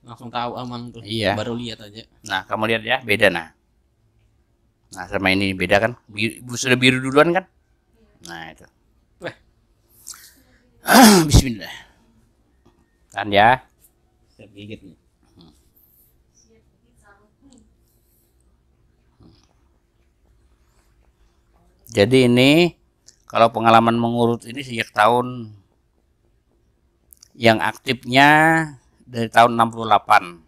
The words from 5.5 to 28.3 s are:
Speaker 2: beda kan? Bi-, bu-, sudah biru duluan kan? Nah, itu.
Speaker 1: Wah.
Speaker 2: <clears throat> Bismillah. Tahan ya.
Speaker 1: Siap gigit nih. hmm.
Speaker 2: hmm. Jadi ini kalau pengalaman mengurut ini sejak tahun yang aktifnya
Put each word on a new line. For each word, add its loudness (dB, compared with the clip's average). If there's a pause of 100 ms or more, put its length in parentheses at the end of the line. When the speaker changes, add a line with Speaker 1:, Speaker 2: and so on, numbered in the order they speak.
Speaker 2:
beda 0
kan? -4
Bi-, -8
bu-, -16
sudah -2
biru 2
duluan -2
kan? -8 (760)
Nah, -18
itu. -20 (500)
Speaker 1:
Wah. -16 (1500)
Speaker 2:
<clears throat> 6
Bismillah. 0 (1400)
Tahan -8
ya. 4 (720)
Speaker 1:
Siap -20
gigit -20
nih. -20 (360)
hmm. -20 (3750)
Speaker 2:
hmm. -20 (2500)
Jadi 2
ini 4 (760)
kalau 2
pengalaman 2
mengurut -2
ini -18
sejak -10
tahun -2 (1800)
yang 2
aktifnya 0 (800)